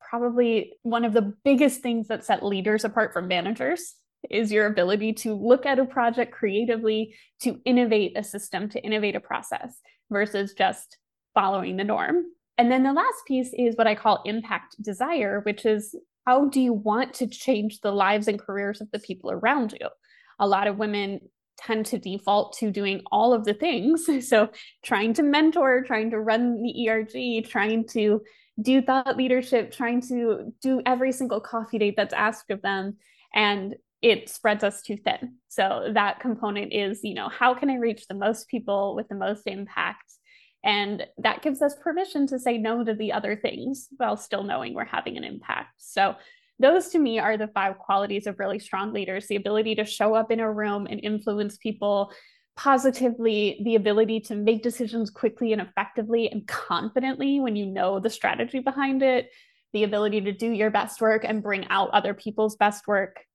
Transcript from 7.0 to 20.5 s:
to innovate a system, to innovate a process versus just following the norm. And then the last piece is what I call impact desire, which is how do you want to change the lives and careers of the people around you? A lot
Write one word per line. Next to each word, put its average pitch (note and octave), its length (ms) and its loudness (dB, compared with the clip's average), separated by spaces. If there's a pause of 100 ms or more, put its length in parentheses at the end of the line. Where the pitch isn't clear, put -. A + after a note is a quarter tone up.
to - 260 -4
innovate A3+ 500 4
a G#3+ 60 -4
system, G#3 480 -8
to - 120 -6
innovate G#3+ 340 -2
a G#3+ 40 -4
process - 580 -8 (320)
versus G3+ 440 -2
just - 420 -2 (380)
following F#3+ 420 0
the G3 80 -2
norm. D#4 400 0 (320)
And A#3+ 140 6
then C4 140 4
the C#4 100 4
last A#4+ 320 0
piece B3+ 260 -2
is A#3 240 2
what A3+ 100 4
I G#3+ 80 4
call G#3+ 300 2
impact G#3+ 580 -6
desire, G#3 580 -2
which G#3 260 -4
is G#3+ 280 0 (320)
how C4+ 200 6
do C4+ 140 2
you B3+ 120 4
want G#3+ 420 0
to B3 120 -2
change G#3+ 540 -2
the G3+ 120 0
lives G3+ 360 2
and G3+ 100 -2
careers G3+ 420 -6
of G#3+ 120 -12
the G#3 60 -6
people F#3 320 -8
around A3+ 480 0
you? - 100 -8 (500)
A G3+ 80 2
lot G3 220 2